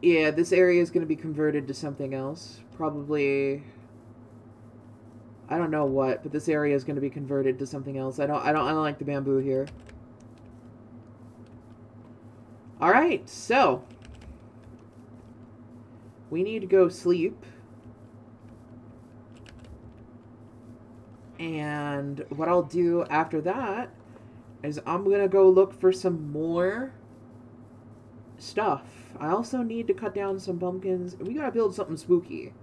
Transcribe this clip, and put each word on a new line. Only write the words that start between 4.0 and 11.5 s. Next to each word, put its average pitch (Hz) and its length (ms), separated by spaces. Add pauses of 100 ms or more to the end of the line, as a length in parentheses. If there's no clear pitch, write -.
I 151 100
don't 165 140
know 151 140
what, 135 380
but 143 100
this 151 160
area 147 260
is 135 80
gonna 143 160
be 139 100
converted 135 500
to 139 60
something 135 320
else. 131 220
I 143 60
don't, 147 180
I 147 80
don't, 151 160
I 147 40
don't 156 100
like 147 180
the 139 60
bamboo 139 320
here. 135 280 (3250)